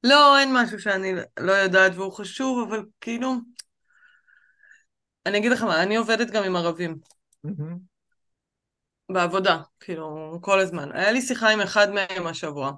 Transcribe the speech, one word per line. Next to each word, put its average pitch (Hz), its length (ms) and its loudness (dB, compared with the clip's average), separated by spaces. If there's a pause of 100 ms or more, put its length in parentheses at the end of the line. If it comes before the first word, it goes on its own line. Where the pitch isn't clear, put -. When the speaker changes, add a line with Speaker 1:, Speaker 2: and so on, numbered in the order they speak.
Speaker 1:
לא, 285 360 8
אין 269 140 2
משהו 233 260 0
שאני 190 340 -2 (260)
לא 180 120 0
יודעת 190 440 4
והוא 190 180 -8
חשוב, 247 560 -4
אבל 214 160 -6 (160)
כאילו... 240 320 -4 (1900)
אני 202 120 0
אגיד 226 140 2
לך 220 120 0
מה, 170 200 2
אני 208 120 0
עובדת 226 360 0
גם 208 120 0
עם 185 120 -2
ערבים. 165 420 -4 (460)
Speaker 2:
מהמם. 160 340 -10 (1300)
Speaker 1:
בעבודה, 180 520 0 (180)
כאילו, 156 640 -12
כל 190 180 2
הזמן. 165 340 -4
היה 202 180 0
לי 254 100 0
שיחה 240 280 0
עם 214 120 2
אחד 208 300 2
מהם 185 360 -4
השבוע 143 500 -8